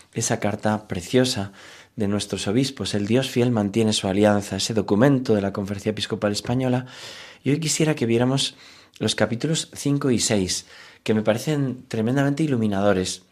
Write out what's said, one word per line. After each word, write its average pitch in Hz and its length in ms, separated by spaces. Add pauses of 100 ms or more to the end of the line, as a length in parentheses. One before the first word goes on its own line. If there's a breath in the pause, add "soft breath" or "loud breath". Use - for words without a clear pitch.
(120 loud breath)
esa 117 280
carta 107 480
preciosa 101 640 (440 loud breath)
de 101 120
nuestros 98 400
obispos. 107 460
El 104 120
Dios 127 240
fiel 123 200
mantiene 107 420
su 104 160
alianza, 101 480
ese 110 180
documento 113 600
de 101 80
la 98 100
Conferencia 101 380
Episcopal 104 420
Española. 123 540 (580 loud breath)
Y 127 60
hoy 147 100
quisiera 156 340
que 127 120
viéramos 123 500 (420 loud breath)
los 107 160
capítulos 117 600
cinco 143 360
y 117 80
seis, - 480 (360 loud breath)
que 110 120
me 107 80
parecen 127 680
tremendamente 139 540
iluminadores. 101 880